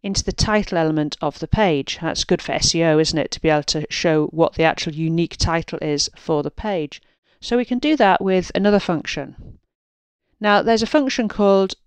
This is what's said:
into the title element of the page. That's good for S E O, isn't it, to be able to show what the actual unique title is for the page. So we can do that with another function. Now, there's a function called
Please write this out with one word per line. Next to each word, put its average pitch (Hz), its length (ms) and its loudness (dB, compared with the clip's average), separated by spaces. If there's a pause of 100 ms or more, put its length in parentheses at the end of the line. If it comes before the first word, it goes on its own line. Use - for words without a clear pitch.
into 196 200 -4
the 185 100 -4
title 208 440 0
element 156 440 0
of 147 180 -6
the 165 80 -8
page. 165 540 0
That's - 240 -4
good 170 160 0
for - 100 -8
S - 240 -2
E 165 80 2
O, 156 160 4
isn't 160 180 0
it, - 140 -2
to - 100 -10
be 160 80 2
able 151 140 2
to - 260 -4
show 156 380 0
what 160 260 0
the 165 100 0
actual 160 300 0
unique 160 440 -2
title 165 440 -4
is 147 340 -2
for 151 280 -2
the 147 80 -6
page. 185 500 -6 (380)
So - 180 -2
we 247 80 0
can 247 140 -2
do 302 180 2
that 196 240 4
with 185 320 0
another 202 260 4
function. - 800 -6 (800)
Now, 208 220 2
there's 226 220 2
a 220 40 -4
function 262 400 0
called 196 480 2 (120)